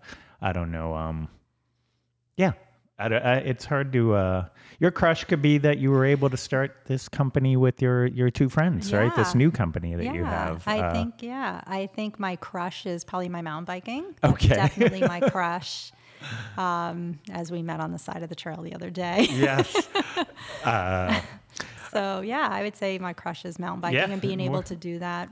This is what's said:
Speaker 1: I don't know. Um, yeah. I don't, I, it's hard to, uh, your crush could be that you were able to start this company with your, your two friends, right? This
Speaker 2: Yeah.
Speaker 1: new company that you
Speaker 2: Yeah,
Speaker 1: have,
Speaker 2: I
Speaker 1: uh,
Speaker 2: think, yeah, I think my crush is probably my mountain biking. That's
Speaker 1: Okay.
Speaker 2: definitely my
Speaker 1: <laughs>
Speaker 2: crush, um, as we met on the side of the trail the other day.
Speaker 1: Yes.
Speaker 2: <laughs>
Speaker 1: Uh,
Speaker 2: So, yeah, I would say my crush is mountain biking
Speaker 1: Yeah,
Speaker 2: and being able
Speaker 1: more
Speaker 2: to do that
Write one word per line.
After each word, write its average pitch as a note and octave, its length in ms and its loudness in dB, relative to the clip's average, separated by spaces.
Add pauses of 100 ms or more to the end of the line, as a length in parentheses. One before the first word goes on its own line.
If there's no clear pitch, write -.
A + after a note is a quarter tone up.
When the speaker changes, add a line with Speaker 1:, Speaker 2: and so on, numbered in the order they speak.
(400)
Speaker 1:
I F#2+ 120 -2
don't F2 200 -2
know. E2 220 -4
Um, D#2+ 340 -4 (1080)
yeah. F#3 160 2 (460)
I G#2+ 100 -2
don't, A2+ 160 2
I, B2 140 4
it's C3 260 -2
hard C#3 300 0
to, A2+ 200 6
uh, F#2 300 2 (340)
your F3 140 4
crush E3 320 4
could D#3+ 180 0
be D3 160 6
that D3 200 4
you C3+ 120 4
were C3 140 6
able C#3 260 4
to B2+ 60 -4
start C3+ 500 -2
this C3 220 -2
company C3 480 2
with B2+ 260 4
your, B2 240 4
your B2 240 2
two C3+ 180 2
friends, D#3 440 0
right? A2 240 4
This - 180 2
Speaker 2:
Yeah. A#2+ 40 6
Speaker 1:
new D3 120 8
company E2+ 460 -2
that E2+ 80 -2
you E2+ 180 -2
Speaker 2:
Yeah, E2 260 -2
Speaker 1:
have, E2 200 -6
Speaker 2:
I G#3+ 100 0
Speaker 1:
uh, E2+ 140 2
Speaker 2:
think, A#3 280 -2
yeah, A#3+ 460 -6
I G3 200 -4
think G#3+ 340 -8
my F#3+ 160 -4
crush F3+ 500 -8
is F3 180 -6
probably F3+ 240 -6
my F3 140 -6
mountain D#3+ 220 -8
biking. A#3 560 -10
That's - 140 6
Speaker 1:
Okay. - 200 4
Speaker 2:
definitely F#3+ 460 2
my F3 200 2
Speaker 1:
<laughs> C4+ 100 4
Speaker 2:
crush, F3 600 -4 (640)
um, F3 640 -2 (140)
as E3+ 180 -8
we E3+ 120 -6
met E3 180 -6
on D#3+ 100 -4
the E3+ 80 -8
side E3 240 -8
of E3 60 -10
the E3 80 -10
trail E3 260 -10
the E3 120 -12
other F3 160 -10
day. F3+ 400 2
Speaker 1:
Yes. C3+ 600 2
Speaker 2:
<laughs> G4+ 60 0 (680)
Speaker 1:
Uh, F#2 560 2 (720)
Speaker 2:
So, G3 320 -2
yeah, B3 280 -2
I G3 120 -4
would G#3 140 -6
say F#3+ 220 -4
my F3+ 140 -6
crush - 320 -10
is E3+ 140 -12
mountain F3+ 220 -6
biking E3 180 2
Speaker 1:
Yeah, F#3+ 120 2
Speaker 2:
and G3 100 -6
being F#3+ 200 -4
able C3 140 -2
Speaker 1:
more C#3 100 -2
Speaker 2:
to F3+ 120 -10
do E3+ 220 -8
that F3 340 -8